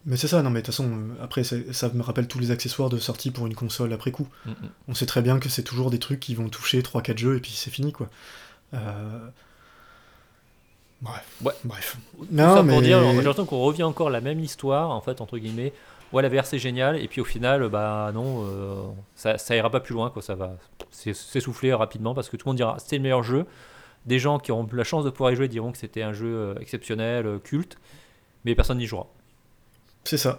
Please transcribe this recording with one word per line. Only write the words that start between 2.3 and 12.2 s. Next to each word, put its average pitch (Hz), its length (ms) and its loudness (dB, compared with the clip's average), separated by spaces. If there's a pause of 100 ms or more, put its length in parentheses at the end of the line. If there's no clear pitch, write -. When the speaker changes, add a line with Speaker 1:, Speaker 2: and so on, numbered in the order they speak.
Speaker 1:
les 120 120 0
accessoires 127 380 -2
de 120 80 0
sortie 127 340 -4
pour 123 160 -4
une 110 80 -6
console 117 380 -2
après 117 180 -4
coup. 139 160 -6 (180)
Speaker 2:
Mm, 113 40 -8
mm. - 60 -8 (340)
Speaker 1:
On 123 60 -6
sait 131 100 0
très 127 160 0
bien 131 180 4
que 131 80 -4
c'est 123 160 -4
toujours 127 280 -2
des 120 80 0
trucs 135 200 -4
qui 120 160 -6
vont 113 140 -4
toucher - 340 0
trois, 117 180 -2
quatre 110 180 -4
jeux 127 180 2
et - 20 -2
puis - 140 -10
c'est - 180 -8
fini, 147 220 -4
quoi. 104 160 -8 (640)
Euh, 107 560 -8 (1700)
bref. 113 220 -10 (180)
Speaker 2:
Ouais. 135 120 -2 (100)
Speaker 1:
Bref. - 340 -8 (200)
Speaker 2:
Tout - 140 -16